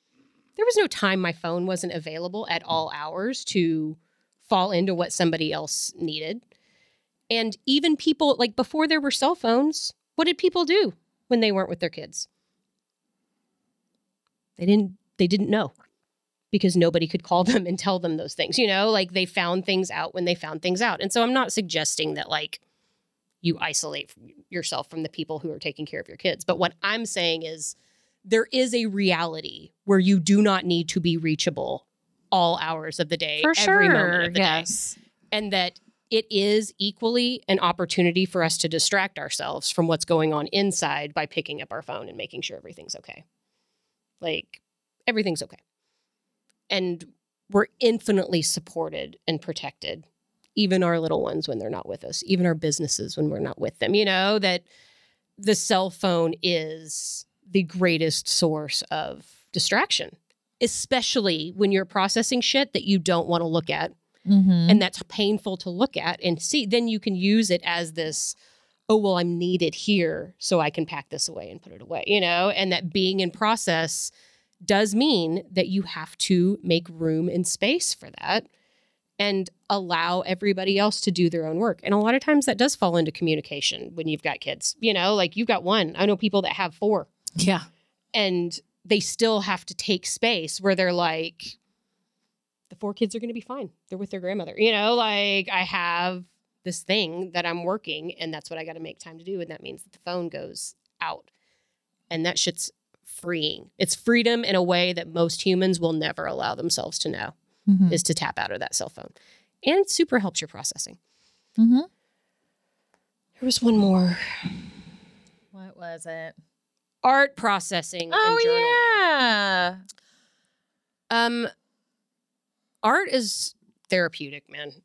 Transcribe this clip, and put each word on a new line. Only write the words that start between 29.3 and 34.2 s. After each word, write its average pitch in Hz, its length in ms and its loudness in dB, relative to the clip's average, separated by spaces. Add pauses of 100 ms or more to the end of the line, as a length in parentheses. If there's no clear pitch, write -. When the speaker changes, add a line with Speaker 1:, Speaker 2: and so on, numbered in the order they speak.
Speaker 1:
where 196 140 6
you 190 220 6
do 196 200 6
not 196 240 4
need 170 260 0
to 185 100 0
be 165 160 2
reachable 151 720 -2 (460)
all 175 280 4
hours 160 380 -6
of 165 120 0
the 170 60 -2
day, 151 260 -4
Speaker 2:
For 320 140 4
Speaker 1:
every 403 320 4
moment 190 240 4
Speaker 2:
sure, 175 100 2